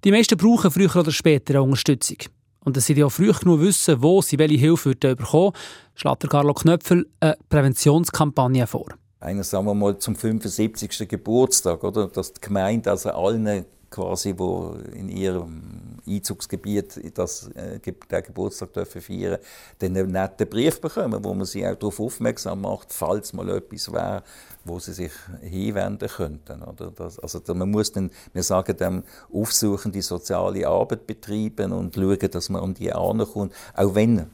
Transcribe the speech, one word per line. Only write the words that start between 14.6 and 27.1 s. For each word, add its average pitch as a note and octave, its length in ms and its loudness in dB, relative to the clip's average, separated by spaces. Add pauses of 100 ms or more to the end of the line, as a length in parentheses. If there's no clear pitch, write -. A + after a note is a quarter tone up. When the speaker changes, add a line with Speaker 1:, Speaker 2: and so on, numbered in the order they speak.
Speaker 2:
in F#2+ 160 -10
ihrem F2 960 -6
Einzugsgebiet G2+ 1080 -6
das, - 340 -6
äh, - 300 -12
Ge-, - 140 -10 (180)
den F#2 120 -2
Geburtstag F#2+ 500 -8
dürfen F2+ 300 -10
feiern, F#2 360 -6 (420)
dann F#2 140 -4
einen F#2+ 180 -2
netten F#2+ 360 -2
Brief C#3+ 320 0
bekommen, B2+ 420 -4
wo F#2+ 120 -4
man F#2+ 100 -4
sie F#2+ 220 -6
auch F#2+ 80 -4
darauf G#2 260 -8
aufmerksam G#2+ 640 -6
macht, G2 280 -8
falls G2 440 -8
mal F#2 160 -8
etwas - 420 -8
wäre, F#2 300 -6 (420)
wo F2 140 -10
sie F2 160 -14
sich F2 180 -10 (300)
hinwenden G2 680 -6
könnten, D2+ 540 -10
oder? E2+ 280 -14
Das, E2+ 280 -14